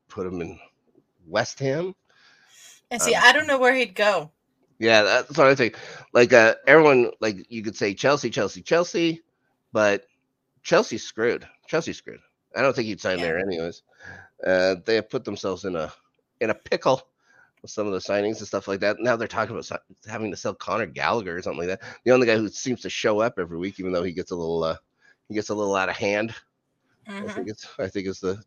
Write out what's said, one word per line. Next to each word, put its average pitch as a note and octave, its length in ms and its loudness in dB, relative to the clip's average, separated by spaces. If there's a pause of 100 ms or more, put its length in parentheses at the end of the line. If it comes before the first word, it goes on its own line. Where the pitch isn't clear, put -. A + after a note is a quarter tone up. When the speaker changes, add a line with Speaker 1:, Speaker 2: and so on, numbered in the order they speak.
Speaker 1:
put F#2 180 -8
him F2+ 140 -6
in - 180 -10 (680)
West G#2 340 -4
Ham. D#3+ 340 -4 (960)
Speaker 2:
And A#3+ 100 -6
see, A#3 140 2
Speaker 1:
Um, F3 100 2
Speaker 2:
I B3 80 10
don't D#4 140 0
know C#4 120 2
where B3+ 160 4
he'd A#3 200 -2
go. G3 360 0 (480)
Speaker 1:
Yeah, A2 240 6
that's A#2+ 340 0
what D3 100 6
I C3+ 80 8
think. B2 220 0 (360)
Like, A#2+ 200 6
uh, A2+ 220 8 (120)
everyone, C#3 440 8 (100)
like, G#2+ 300 -4
you A2+ 120 -8
could G#2 140 -8
say G#2 180 -2
Chelsea, C#3 360 0
Chelsea, F#2+ 320 -4
Chelsea, E3 600 0 (500)
but G#2 340 2 (560)
Chelsea's E3+ 420 0
screwed. A2 420 -4 (200)
Chelsea's D#3 320 -6
screwed. A1+ 220 -18 (360)
I A2+ 60 0
don't C3 120 2
think A#2 120 -4
he'd G2+ 140 -8
sign F#2 180 -2
Speaker 2:
Yeah. F2 80 -4
Speaker 1:
there E2 120 -2
anyways. E2+ 440 -6 (600)
Uh, F#2 320 2 (100)
they A2+ 80 2
have G#2+ 160 -2
put A#2+ 140 -6
themselves G2+ 400 -6
in F2+ 120 -4
a, D2+ 160 -6 (480)
in A2 100 0
a G#2 40 -4
pickle - 520 -2 (560)
with - 80 -18
some G#2 160 -6
of G2+ 60 -6
the F#2 60 -4
signings G2+ 400 -2
and G#2 100 -12
stuff G2 180 -6
like G2 140 -4
that. G#2 200 0
Now A#2+ 160 0
they're A2+ 120 -6
talking A2 260 -4
about D2 120 -10
si-, - 440 -16
having A2 200 -6
to E2+ 60 -8
sell G#2 180 -6
Conor G2+ 320 -6
Gallagher E2+ 500 -4
or F#2 60 -8
something F2 260 -6
like F#2+ 100 -6
that. - 80 -20 (180)
The A#2 60 4
only B2+ 160 6
guy A2+ 120 4
who A2 100 -2
seems B2 320 -6
to F#2 100 -10
show G#2+ 300 0
up A#2 180 -2
every E2+ 200 -8
week, F#2+ 200 -8
even F#2 140 -6
though F2 100 0
he F2+ 100 -4
gets E2+ 180 -10
a F#2 60 -6
little, E2 280 -2
uh, E2 120 -2 (520)
he G#2+ 60 -10
gets G#2+ 160 -4
a G#2 40 -4
little G2+ 220 -2
out F#2 140 0
of F2 60 -6
hand. G#2+ 380 -2 (720)
I G#3 60 -16
Speaker 2:
Mm-hmm. G3+ 160 -10
Speaker 1:
think G2 220 -10
it's, - 160 -16 (120)
I F#2+ 100 -6
think F#2+ 200 -8
is F#2 120 -8
the F#2+ 260 -6